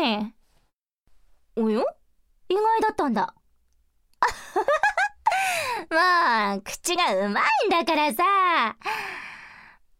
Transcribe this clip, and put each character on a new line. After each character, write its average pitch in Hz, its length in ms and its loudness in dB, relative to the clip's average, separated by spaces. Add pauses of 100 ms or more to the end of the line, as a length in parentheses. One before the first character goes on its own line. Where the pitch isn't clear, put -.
い。 214 320 -2 (1200)
お 220 140 2
や？ 214 120 0 (640)
意 359 60 0
外 440 260 2
だ 427 120 2
っ - 20 -4
た 330 140 -2
ん 233 60 0
だ。 202 240 -4
<laughs> - 60 -20 (2500)
も 320 640 2
う、 190 60 -8
口 - 340 -6
が 320 180 2
う 196 140 0
ま 202 120 0
い 807 260 0
ん 381 40 2
だ 339 140 2
か 330 100 0
ら 302 180 0
さ。 349 120 0 (1800)